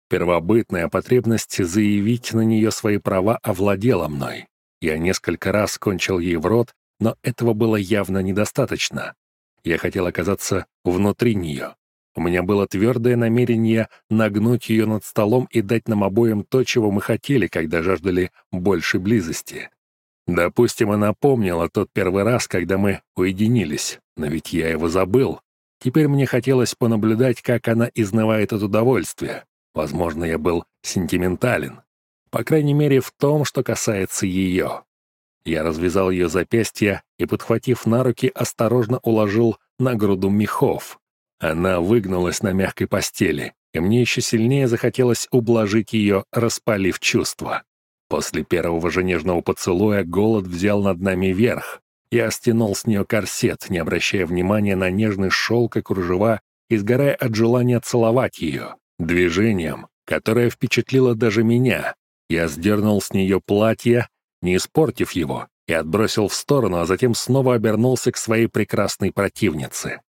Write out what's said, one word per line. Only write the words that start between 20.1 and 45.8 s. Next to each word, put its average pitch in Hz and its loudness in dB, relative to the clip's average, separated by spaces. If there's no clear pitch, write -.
Допустим, 95 2
она 104 2
помнила 95 0
тот 98 -2
первый 98 0
раз, 117 0
когда 92 -2
мы 98 0
уединились, 95 0
но 76 -6
ведь - -6
я 80 -2
его 80 -2
забыл. 92 0
Теперь 147 2
мне 139 2
хотелось 127 0
понаблюдать, 113 2
как 120 -2
она 117 2
изнывает 110 0
от 101 -2
удовольствия. 107 -2
Возможно, 80 -4
я 82 -2
был 85 0
сентиментален. 90 -2
По - -4
крайней 147 2
мере, 143 4
в - -14
том, 147 0
что - -2
касается 101 -2
её. 92 0
Я 80 -2
развязал 85 0
её 90 0
запястья 95 0
и, 113 -2
подхватив 113 -2
на 117 2
руки, 127 0
осторожно 117 0
уложил 110 2
на 127 0
груду 98 0
мехов. - 0
Она 85 0
выгнулась 92 0
на 98 0
мягкой 95 -2
постели, 82 -2
и 80 -4
мне 107 2
ещё 120 0
сильнее 123 2
захотелось 120 0
ублажить 113 2